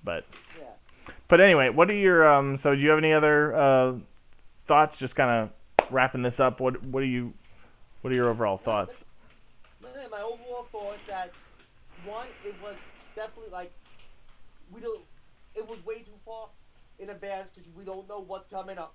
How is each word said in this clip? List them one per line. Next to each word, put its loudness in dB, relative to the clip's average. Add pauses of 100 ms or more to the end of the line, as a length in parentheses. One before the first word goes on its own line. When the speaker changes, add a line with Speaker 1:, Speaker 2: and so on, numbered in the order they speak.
Speaker 1:
But -8 (320)
Speaker 2:
Yeah. -18 (600)
Speaker 1:
but 8
anyway, 6
what 4
are 0
your, 6
um, 2
so 0
do 0
you 2
have 4
any 2
other, 4
uh, 4 (720)
thoughts? 4
Just -10
kinda 0 (400)
wrapping -2
this -6
up. 0
What, -4
what -6
do -4
you, -6 (680)
what -6
are -2
your 0
overall -2
Speaker 2:
No, -16
Speaker 1:
thoughts? -4 (800)
Speaker 2:
my, -20 (220)
my -12
overall -12
thoughts -12
that, -10 (720)
one, -12 (180)
it -14
was -16 (400)
definitely, -16
like, -16 (1000)
we -20
don't, -10 (540)
it -12
was -18
way -12
too -20
far -18 (520)
in -18
advance -12
'cause -20 (100)
we -20
don't -16
know -14
what's -14
coming -12
up -16